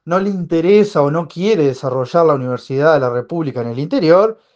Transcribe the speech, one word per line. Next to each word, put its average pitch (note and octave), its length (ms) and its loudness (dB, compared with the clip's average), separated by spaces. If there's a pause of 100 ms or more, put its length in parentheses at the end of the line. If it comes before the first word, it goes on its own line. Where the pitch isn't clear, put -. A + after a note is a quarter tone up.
no F3 140 -2
le G3 100 -2
interesa F3+ 720 2
o C#3+ 80 0
no D#3+ 180 -4
quiere F3+ 380 -2
desarrollar C3 580 -2
la D#3 100 4
Universidad C3+ 600 -2
de C#3+ 60 2
la B2+ 100 0
República B2+ 500 -6
en A#2 80 -6
el A#2+ 100 -8
interior F#3+ 600 2 (180)